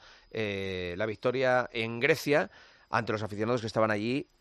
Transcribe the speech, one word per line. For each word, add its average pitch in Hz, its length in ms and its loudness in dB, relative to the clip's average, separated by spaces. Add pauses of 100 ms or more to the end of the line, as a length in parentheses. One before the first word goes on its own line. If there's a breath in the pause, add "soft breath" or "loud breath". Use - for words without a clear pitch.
(320 soft breath)
eh, 98 640 -4
la 107 80 0
victoria 127 680 0
en 117 260 -4
Grecia 147 500 2 (400 soft breath)
ante 113 220 0
los 107 100 0
aficionados 107 380 -2
que 110 80 -6
estaban 110 240 2
allí 117 380 -2 (120)